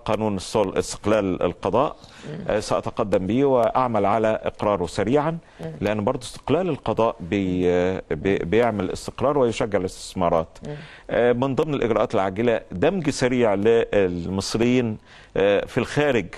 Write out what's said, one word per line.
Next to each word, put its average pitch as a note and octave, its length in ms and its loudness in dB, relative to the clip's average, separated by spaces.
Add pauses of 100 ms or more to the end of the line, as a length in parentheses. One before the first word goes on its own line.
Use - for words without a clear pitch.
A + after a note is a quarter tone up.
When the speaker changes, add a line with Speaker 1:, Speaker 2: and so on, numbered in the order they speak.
Speaker 1:
قانون G#2 320 0
السل-، F#2+ 420 0
استقلال G2+ 640 0
القضاء. G2 540 0 (320)
Speaker 2:
مم. D#3 200 -12
Speaker 1:
آه، G#2 120 0
سأتقدم G2+ 640 -2
به A#2+ 180 2
واعمل A#2+ 640 2
على A2 380 2
اقراره G2 420 -2
سريعًا، C#3+ 520 0 (220)
Speaker 2:
مم. E3 200 -12
Speaker 1:
لان G#2 240 -2
برضو B2 180 -2
استقلال F3 460 -2
القضاء A2+ 520 0
بي-، F2+ 800 0 (100)
بي-، F2 340 0
بيعمل G#2 460 0
استقرار - 480 -2
ويشجع A2+ 400 0
الاستثمارات. F2 720 -2 (180)
Speaker 2:
مم. D3 80 -10 (360)
Speaker 1:
آه، B2 220 4
من C3 220 -2
ضمن D#3 200 0
الاجراءات A2 400 0
العاجلة G2+ 460 0 (120)
دمج D#3 380 0
سريع B2 440 2
للمصريين، G#2 1400 2 (380)
آه، G2+ 300 4
في - 120 -6
الخارج، B2 480 0 (100)